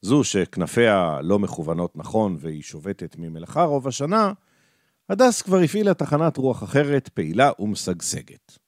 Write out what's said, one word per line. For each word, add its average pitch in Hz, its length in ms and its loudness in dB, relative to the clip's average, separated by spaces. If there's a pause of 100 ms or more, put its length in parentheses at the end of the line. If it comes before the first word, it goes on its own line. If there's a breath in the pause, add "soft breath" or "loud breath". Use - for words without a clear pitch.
זו 127 200 4
שכנפיה 92 960 2
לא 95 180 2
מכוונות 85 560 -4
נכון 98 440 -2
והיא 78 220 -10
שובתת 82 560 -12
ממלאכה 82 460 -4
רוב 139 240 0
השנה, 190 460 0 (760)
הדס 226 320 4
כבר 185 180 2
הפעילה 196 340 2
תחנת 147 440 0
רוח 131 260 0
אחרת, 139 460 0
פעילה 98 500 2
ומשגשגת. - 960 -6 (100)